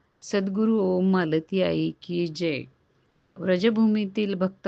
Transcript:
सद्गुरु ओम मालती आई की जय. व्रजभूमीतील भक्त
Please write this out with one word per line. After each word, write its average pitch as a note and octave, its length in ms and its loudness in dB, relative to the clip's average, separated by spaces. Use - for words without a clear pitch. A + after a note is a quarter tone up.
सद्गुरु G#3 580 0
ओम F#3 320 2
मालती E3+ 500 0
आई D#3+ 300 0
की F3 260 -4
जय. D#3 340 -4
व्रजभूमीतील G#3 960 0
भक्त F#3 340 -4